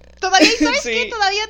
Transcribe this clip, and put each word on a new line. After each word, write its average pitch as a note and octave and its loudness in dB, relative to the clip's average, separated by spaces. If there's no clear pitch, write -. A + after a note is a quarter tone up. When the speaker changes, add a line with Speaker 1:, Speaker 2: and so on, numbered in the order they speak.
Speaker 1:
Todavía, F#4+ 4
¿sabes A#4+ 0
Speaker 2:
<laughs> - -2
Sí. A#4+ -8
Speaker 1:
qué? A4+ -2
Todavía G#4 -2